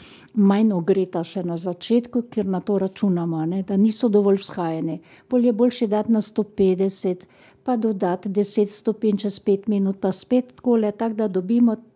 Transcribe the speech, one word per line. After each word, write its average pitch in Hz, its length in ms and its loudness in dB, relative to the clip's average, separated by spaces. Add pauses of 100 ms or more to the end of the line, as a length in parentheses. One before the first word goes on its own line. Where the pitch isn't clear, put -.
(360)
manj 208 360 4
ogreta 185 520 -2
še 180 200 -8
na 170 140 -6
začetku, 226 680 -2
ker 208 180 -4
na 185 160 -2
to 202 160 -2
računamo, 185 580 -2
a 160 100 -2
ne, 185 180 -4
da 196 120 -4
niso 214 320 2
dovolj 202 320 4
vzhajeni. 165 600 -6 (240)
Pol 247 200 0
je 247 100 4
boljše 240 340 0
dati 214 240 -2
na 220 100 4
sto 214 240 -4
petdeset, 190 800 0 (340)
pa 254 160 -2
dodati 202 540 -2
deset 202 400 0
stopinj 214 480 -2
čez 202 220 -6
pet 196 280 0
minut, 196 320 0
pa 190 120 0
spet 247 420 -2
takole, 220 380 0
tako 226 240 -4
da 220 120 0
dobimo 214 480 2 (200)